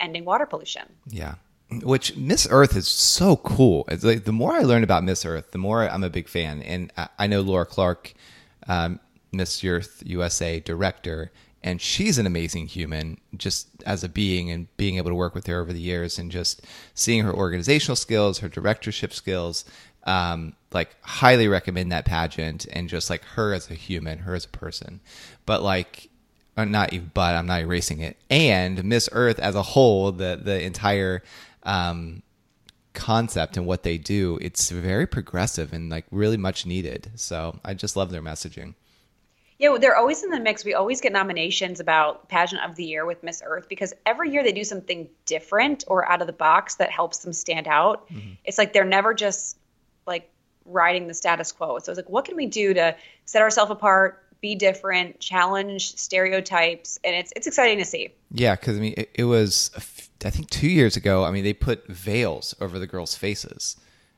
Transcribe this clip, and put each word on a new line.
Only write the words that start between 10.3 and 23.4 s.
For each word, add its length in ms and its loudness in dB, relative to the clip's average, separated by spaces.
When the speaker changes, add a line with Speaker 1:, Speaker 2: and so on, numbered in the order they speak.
Speaker 2:
A 180 -4
director, 680 -4
and 180 -4
she's 380 0
an 80 4
amazing 400 -2
human 540 -6
just 320 -4
as 180 -2
a 60 -6
being, 420 0
and 160 -6
being 200 0
able 140 -2
to 40 0
work 200 -2
with 120 -8
her 140 -2
over 120 -6
the 80 -6
years 380 -4
and 140 -8
just 300 -4
seeing 280 2
her 100 2
organizational 640 0
skills, 420 2
her 100 -8
directorship 640 -4
skills, 520 -6
um, 500 -2
like, 300 -2
highly 460 6
recommend 440 0
that 140 -4
pageant, 640 -2
and 160 -6
just, 220 -6
like, 140 -4
her 280 -2